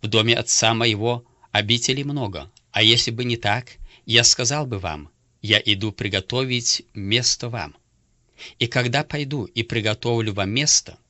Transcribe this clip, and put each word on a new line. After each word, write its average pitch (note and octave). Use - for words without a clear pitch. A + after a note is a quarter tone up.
В A2+
доме A2
Отца A2+
моего A#2
обителей A#2
много, A2
а G#2+
если A2+
бы A#2
не A#2+
так, A2+
я A#2
сказал C3
бы A#2
вам: D2+
я G#2
иду G#2
приготовить A#2+
место A2
вам. F2+
И A#2+
когда B2
пойду C#3+
и -
приготовлю A2
вам G2
место C3